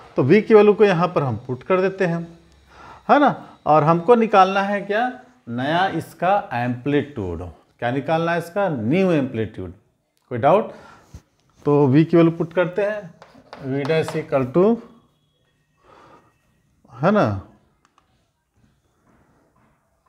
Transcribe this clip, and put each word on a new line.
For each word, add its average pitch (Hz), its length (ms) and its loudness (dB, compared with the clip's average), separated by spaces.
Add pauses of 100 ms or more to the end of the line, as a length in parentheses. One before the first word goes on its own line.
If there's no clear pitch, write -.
(180)
तो 160 60 2
V 190 180 4
की 226 120 0
value 208 200 8
को 208 120 0
यहाँ 180 220 2
पर 170 160 -2
हम 120 120 -4 (120)
put 127 160 -10
कर 185 180 0
देते 190 240 -2
हैं, 170 160 -4 (880)
है 269 100 6
ना, 269 160 4 (300)
और 151 180 4
हमको 170 320 4
निकालना 196 460 4
है 196 200 -4
क्या, 214 300 -4 (380)
नया 151 380 -2
इसका 180 680 -4
amplitude। 120 880 -4 (360)
क्या 120 120 -4
निकालना 160 400 -2
है 170 60 -2
इसका, 185 320 -4
न्यू 156 420 0
amplitude। 110 640 -6 (580)
कोई 123 80 -8
डाउट? 185 320 2 (920)
तो 147 220 2
V 143 180 4
की 170 120 2
वैल्यू 165 160 4
put 165 200 -8
करते 180 280 -2
हैं, 208 180 -4 (640)
V 135 220 -6
dash 156 320 -2
equal 143 340 -2
to, 170 100 2 (2250)
है 151 180 -2
ना, 208 120 2 (2750)